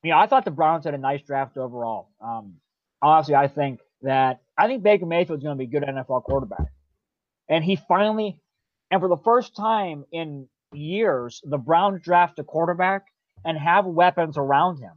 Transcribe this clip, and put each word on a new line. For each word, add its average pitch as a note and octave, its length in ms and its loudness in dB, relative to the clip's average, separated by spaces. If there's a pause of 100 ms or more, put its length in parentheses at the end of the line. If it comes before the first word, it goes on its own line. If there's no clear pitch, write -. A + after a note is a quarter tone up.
You E3 80 -2
know, D#3+ 60 4
I G3+ 100 6
thought C4 180 2
the F#3 60 -4
Browns D#3 340 0
had D3+ 80 -4
a C#3+ 40 -6
nice C#3 240 -4
draft C3+ 360 -6
overall. A#2+ 520 -8 (120)
Um, G#2+ 340 -12 (460)
honestly, D#3 340 4
I C#3+ 120 4
think C#3 340 -4 (200)
that, C#3 380 0 (180)
I A3 100 4
think B3 140 -4
Baker G3+ 240 4
Mayfield's E3 380 -2
gonna C#3+ 120 -6
be C3 100 -6
a - 20 -14
good C#3+ 160 -2
N C3+ 140 -6
F B2+ 120 -10
L B2+ 120 0
quarterback. - 460 -4 (840)
And D#3+ 140 2
he F#3+ 120 0
finally, G#3+ 640 -2 (520)
and F#3 100 2
for F#3 80 0
the E3+ 80 2
first A#3 380 0
time G3+ 580 -4
in D3+ 340 -10 (260)
years, D3+ 720 -4
the C#3+ 140 -6
Browns E3+ 440 0
draft F3 380 2
a C#3+ 60 -8
quarterback F3+ 580 -2 (400)
and D#3 140 -4
have F3 280 2
weapons E3+ 520 2
around C#3+ 420 2
him. F#2 180 -18